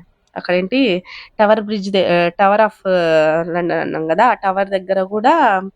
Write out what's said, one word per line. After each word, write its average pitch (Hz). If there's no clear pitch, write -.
అక్కడ 185
ఏంటి 185
టవర్ 220
బ్రిడ్జ్ 202
దే-, 190
ఆ, 175
Tower 202
of 208
London 175
అన్నాం 156
కదా, 175
ఆ 233
టవర్ 196
దగ్గర 190
కూడా 214